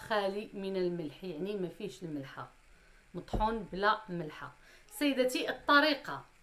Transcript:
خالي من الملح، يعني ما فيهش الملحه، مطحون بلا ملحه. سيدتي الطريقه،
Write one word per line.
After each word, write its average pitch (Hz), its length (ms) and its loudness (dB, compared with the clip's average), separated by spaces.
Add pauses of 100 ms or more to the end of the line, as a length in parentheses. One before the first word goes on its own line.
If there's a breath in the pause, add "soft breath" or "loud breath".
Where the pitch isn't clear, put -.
خالي 208 440 0
من 196 240 -2
الملح، 175 480 -2
يعني 185 320 -4
ما 180 120 -2
فيهش 185 340 -10
الملحه، 143 480 -8 (640 soft breath)
مطحون 220 440 0 (140)
بلا 202 360 4
ملحه. 156 440 -8 (460 soft breath)
سيدتي 254 520 2
الطريقه، 285 760 4 (180)